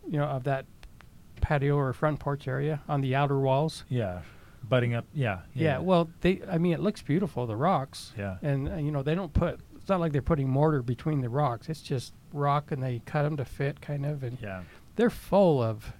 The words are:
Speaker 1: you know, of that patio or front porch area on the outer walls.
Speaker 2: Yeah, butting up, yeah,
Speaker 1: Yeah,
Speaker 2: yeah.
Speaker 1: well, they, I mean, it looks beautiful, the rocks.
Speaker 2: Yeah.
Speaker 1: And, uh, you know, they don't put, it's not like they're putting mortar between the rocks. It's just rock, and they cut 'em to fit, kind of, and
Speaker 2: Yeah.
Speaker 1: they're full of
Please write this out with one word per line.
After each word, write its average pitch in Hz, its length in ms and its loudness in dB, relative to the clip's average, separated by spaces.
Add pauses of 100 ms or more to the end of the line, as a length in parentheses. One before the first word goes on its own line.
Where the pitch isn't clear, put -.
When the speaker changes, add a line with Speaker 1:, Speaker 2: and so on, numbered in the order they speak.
Speaker 1:
you 175 100 -2
know, 143 60 2
of 139 180 -4
that 135 240 -2 (720)
patio 143 360 2
or 135 160 2
front 151 260 0
porch 143 300 -4
area 143 400 -2
on 143 140 2
the 131 120 0
outer 139 240 4
walls. 135 500 2
Speaker 2:
Yeah, 98 340 -2 (460)
butting 120 260 4
up, 117 100 -4 (100)
yeah, 113 280 -2 (120)
Speaker 1:
Yeah, 131 80 -2 (120)
Speaker 2:
yeah. 127 40 -2
Speaker 1:
well, 170 320 4 (120)
they, 185 180 2 (100)
I 175 80 2
mean, 170 140 4
it 143 80 0
looks 208 220 -2
beautiful, 143 440 0
the 113 80 -4
rocks. 139 640 -2
Speaker 2:
Yeah. 98 240 -4
Speaker 1:
And, 139 260 0
uh, 151 100 -4
you 151 120 -2
know, 139 140 -2
they 151 100 2
don't 185 180 -4
put, - 280 2 (160)
it's - 120 -18
not 190 120 2
like 165 100 2
they're 139 120 0
putting 139 260 2
mortar 139 340 4
between 135 380 -2
the 123 80 -2
rocks. 123 400 0
It's 160 140 -8
just - 320 -6 (180)
rock, 143 400 0
and 135 100 -4
they 123 240 -2
cut 147 200 0
'em 156 100 -2
to 135 80 -4
fit, 143 360 -4
kind 143 240 -6
of, 143 200 -4
and 123 180 -6
Speaker 2:
Yeah. 95 200 -8 (340)
Speaker 1:
they're 233 120 4
full 180 540 4
of 110 380 -4